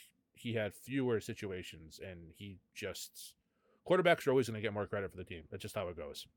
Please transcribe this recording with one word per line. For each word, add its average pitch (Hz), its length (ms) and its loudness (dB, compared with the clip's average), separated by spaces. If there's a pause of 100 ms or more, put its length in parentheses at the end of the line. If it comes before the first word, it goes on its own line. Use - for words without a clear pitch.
(320)
he 117 220 -4
had 107 200 2
fewer 123 460 2
situations, 92 840 -8
and 87 160 -10 (160)
he 101 220 -12 (140)
just, - 600 -8 (500)
quarterbacks 170 440 6
are - 20 8
always 127 180 6
gonna 110 120 -4
get 104 120 0
more 104 140 0
credit 98 240 0
for - 60 -14
the 92 80 -8
team. 85 260 -8
That's 95 120 -8
just 104 120 -8
how 95 140 0
it 87 80 -6
goes. 73 400 -8